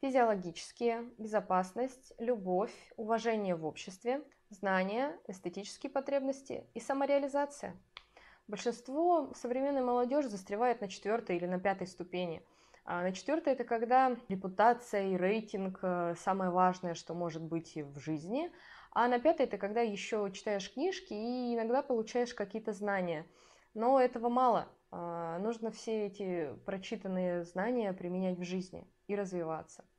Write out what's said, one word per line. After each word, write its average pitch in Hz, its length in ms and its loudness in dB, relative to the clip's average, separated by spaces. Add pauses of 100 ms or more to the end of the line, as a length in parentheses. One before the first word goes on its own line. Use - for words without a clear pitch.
Физиологические, 233 1160 2
безопасность, 214 1000 -2
любовь, 208 560 0 (220)
уважение 220 580 0
в 160 100 -6
обществе, 202 580 -4 (280)
знания, 208 760 0
эстетические 196 640 -8
потребности 269 760 -2 (100)
и 226 60 -8
самореализация. 277 960 0 (720)
Большинство 269 880 0
современной 262 480 0
молодежи 247 460 2
застревает 214 520 0
на 202 80 -4
четвертой 202 480 -2
или 175 100 -2
на 180 120 0
пятой 190 280 0
ступени. 180 560 -6 (420)
А 175 180 -2
на 185 100 0
четвертой — 285 420 0
это 254 100 -4
когда 240 520 4 (120)
репутация 196 800 2
и 185 80 2
рейтинг, 190 680 0
э, 175 340 0
самое 190 340 0
важное, 180 440 4
что 160 200 -10
может 165 280 -4
быть 165 340 -6
и 156 60 -6
в 143 160 -12
жизни. 165 540 -4 (400)
А 233 160 4
на 247 100 4
пятой — 269 280 6
это 202 120 -4
когда 208 220 0
еще 208 480 0
читаешь 196 440 -4
книжки 370 400 -2
и 240 420 -2
иногда 233 280 2
получаешь 240 520 0
какие-то 220 380 -4
знания. 185 540 -2 (480)
Но 240 240 6
этого 247 300 4
мало. 240 400 4 (220)
А, 170 500 -6
нужно 220 300 -2
все 220 360 -4
эти 180 480 -2 (100)
прочитанные 185 800 -2
знания 208 480 0
применять 185 460 -2
в 180 60 -4
жизни 185 420 -6 (220)
и 202 80 0
развиваться 170 680 -4 (140)